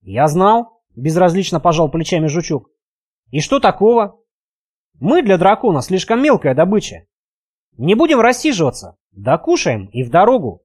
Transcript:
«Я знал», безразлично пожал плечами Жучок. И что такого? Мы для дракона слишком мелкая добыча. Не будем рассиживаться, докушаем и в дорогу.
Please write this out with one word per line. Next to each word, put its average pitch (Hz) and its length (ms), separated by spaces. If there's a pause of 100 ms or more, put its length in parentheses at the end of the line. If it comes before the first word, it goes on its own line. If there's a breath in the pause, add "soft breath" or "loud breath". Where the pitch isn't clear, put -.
«Я 117 280
знал», 202 540 (120)
безразлично 170 680
пожал 160 300
плечами 160 380
Жучок. 156 440 (600)
И 143 80
что 269 200
такого? 220 600 (800)
Мы 269 220
для 196 160
дракона 185 420
слишком 190 420
мелкая 196 320
добыча. 170 520 (720)
Не 156 160
будем 294 260
рассиживаться, 226 760 (140)
докушаем 123 760
и 127 180
в 120 60
дорогу. 185 540